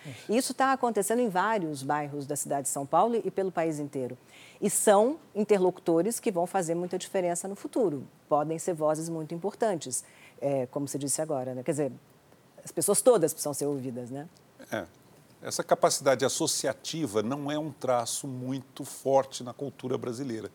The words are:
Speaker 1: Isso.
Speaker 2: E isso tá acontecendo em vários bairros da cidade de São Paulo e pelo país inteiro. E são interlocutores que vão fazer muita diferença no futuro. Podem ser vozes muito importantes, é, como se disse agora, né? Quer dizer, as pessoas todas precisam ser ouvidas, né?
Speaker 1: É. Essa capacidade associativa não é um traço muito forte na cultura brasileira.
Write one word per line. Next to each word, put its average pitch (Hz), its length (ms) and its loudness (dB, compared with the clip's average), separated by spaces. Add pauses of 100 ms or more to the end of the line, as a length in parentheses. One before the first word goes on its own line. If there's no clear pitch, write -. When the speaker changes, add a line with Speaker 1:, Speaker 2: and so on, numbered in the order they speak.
Speaker 1:
Isso. 143 280 -8
Speaker 2:
E 214 40 4
isso 262 160 0
tá 269 200 2
acontecendo 233 480 0
em 240 100 2
vários 180 520 0
bairros 147 440 -4
da 147 100 -4
cidade 143 280 -4
de - 40 -4
São 143 160 -4
Paulo 202 400 4
e 185 60 -2
pelo 190 200 -2
país 165 280 -2
inteiro. 135 400 -6 (420)
E 208 80 2
são 220 500 6 (160)
interlocutores 185 840 2
que 240 100 0
vão 175 160 0
fazer 170 280 -2
muita 180 240 -4
diferença 180 500 -2
no 202 60 -8
futuro. 170 520 -2 (220)
Podem 151 300 2
ser 180 160 -2
vozes 156 340 0
muito 160 260 -6
importantes, 180 720 -2 (340)
é, 135 280 0
como 143 200 -4
se 139 120 -6
disse 139 240 -2
agora, 131 320 -4
né? 127 80 -8
Quer 139 80 -4
dizer, 143 220 0 (720)
as - 80 -16
pessoas 196 300 2
todas 180 320 8
precisam 147 220 -4
ser 143 100 -2
ouvidas, 127 460 -4
né? 143 180 -10 (420)
Speaker 1:
É. 107 140 -4 (580)
Essa 127 220 -4
capacidade 139 580 4
associativa 135 1000 0
não 139 280 -4
é 151 80 -2
um 156 120 -4
traço 123 560 -2
muito 131 580 -8
forte 135 580 2
na 120 120 -10
cultura 131 420 -6
brasileira. 117 580 -6